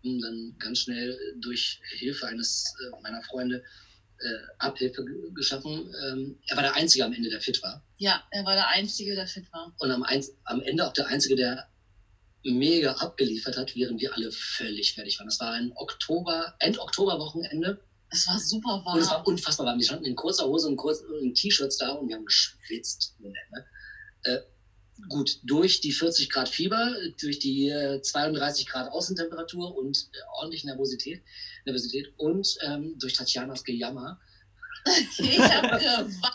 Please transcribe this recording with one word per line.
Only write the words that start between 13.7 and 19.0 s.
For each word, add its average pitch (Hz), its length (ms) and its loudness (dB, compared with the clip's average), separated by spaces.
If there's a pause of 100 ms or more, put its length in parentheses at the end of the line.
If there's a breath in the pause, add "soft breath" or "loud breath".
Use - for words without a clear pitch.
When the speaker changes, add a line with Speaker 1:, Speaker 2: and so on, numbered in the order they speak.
Speaker 1:
während 120 260 0
wir - 140 -2
alle 110 160 -2
völlig - 640 -2
fertig 101 240 -4
waren. 107 80 -12
Das 110 140 -2
war 117 120 -2
ein 120 220 -2
Oktober, 165 840 -2
End-Oktober-Wochenende. 170 1200 0 (300)
Speaker 2:
Es - 180 2
war 185 100 0
super 220 460 0
warm. 180 120 0
Speaker 1:
Und 165 60 6